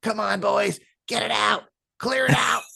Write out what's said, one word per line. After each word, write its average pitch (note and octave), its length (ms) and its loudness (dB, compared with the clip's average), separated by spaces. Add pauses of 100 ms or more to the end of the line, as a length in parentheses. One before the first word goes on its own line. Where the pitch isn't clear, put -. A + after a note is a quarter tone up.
Come A3 160 -4
on, G3+ 220 -2
boys. G3+ 400 0 (260)
Get A#3 160 -4
it - 80 -4
out. G#3 340 2 (340)
Clear C4 280 -2
it - 100 4
out. - 260 0 (140)